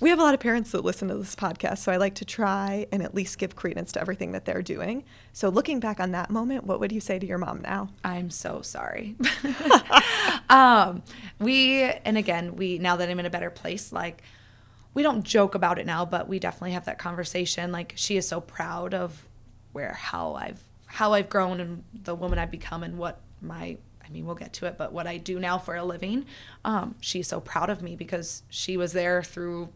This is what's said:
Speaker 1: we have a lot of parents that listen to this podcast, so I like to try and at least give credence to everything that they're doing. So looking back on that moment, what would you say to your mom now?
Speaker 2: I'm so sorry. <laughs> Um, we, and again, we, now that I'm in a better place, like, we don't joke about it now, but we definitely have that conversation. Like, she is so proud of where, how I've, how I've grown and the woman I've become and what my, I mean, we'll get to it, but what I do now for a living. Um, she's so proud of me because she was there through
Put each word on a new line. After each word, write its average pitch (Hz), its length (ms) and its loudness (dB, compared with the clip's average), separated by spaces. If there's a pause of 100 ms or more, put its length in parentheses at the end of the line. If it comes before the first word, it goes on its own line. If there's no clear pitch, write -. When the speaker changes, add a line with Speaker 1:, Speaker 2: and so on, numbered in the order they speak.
Speaker 1:
we 311 100 8
have 339 80 6
a 330 40 8
lot 294 120 8
of 262 60 2
parents 233 320 2
that - 120 0
listen 185 240 0
to 190 80 -2
this 196 180 -6
podcast, 185 440 -2
so - 120 0
I 185 60 4
like 196 200 2
to - 100 -8
try 196 640 0
and 196 100 0
at - 120 -6
least 190 240 -2
give 185 180 -4
credence 170 360 -4
to - 80 -2
everything 190 320 -4
that - 120 -6
they're 185 180 -2
doing. 220 420 -4 (280)
So - 160 2
looking 254 320 2
back 214 180 -2
on 180 140 0
that 175 180 -4
moment, 240 340 0
what 190 160 0
would 202 120 0
you 220 80 -2
say 190 180 -2
to 190 80 -4
your 180 120 -2
mom - 240 -4
now? 196 260 -4 (160)
Speaker 2:
I'm 180 260 -4
so - 320 -6
sorry. - 540 -8 (260)
<laughs> - 1080 4
Um, 226 520 10 (360)
we, 262 440 4
and 220 360 0
again, 175 380 0
we, 180 220 -2
now 180 180 4
that 175 120 0
I'm 180 100 -2
in 175 80 -2
a 170 40 -2
better 175 200 -2
place, 175 420 -8
like, 170 300 -6 (680)
we 285 100 2
don't 254 220 4
joke 202 300 6
about 175 240 2
it - 80 -4
now, 170 180 0
but 170 240 -2
we 190 100 -2
definitely 175 340 -4
have 175 120 -4
that - 140 -6
conversation. 175 760 -4
Like, 170 240 -8
she - 200 0
is 185 120 2
so 170 120 -2
proud 170 540 -6
of 175 320 -4 (460)
where, 139 220 -6
how 82 400 -4
I've, - 280 -8 (240)
how 214 280 2
I've 202 160 4
grown 185 300 0
and 175 240 -8 (200)
the 175 100 -4
woman 170 240 0
I've 170 120 -2
become 170 320 -8
and 170 160 -8
what 170 220 -6 (200)
my, 165 360 -10 (280)
I - 60 -20
mean, 160 160 -10
we'll 170 100 -6
get - 180 -14
to - 120 -6
it, 170 120 -6
but - 140 -6
what 170 140 -6
I 170 100 -6
do 180 240 -6
now 180 180 0
for 175 160 -6
a 175 100 -4
living. 185 420 -2 (380)
Um, 214 360 0
she's - 260 -4
so 165 140 -4
proud 170 300 -2
of 185 120 -4
me 175 140 -10
because 170 540 -6
she - 260 -4
was 175 160 0
there 180 300 2
through 175 540 -6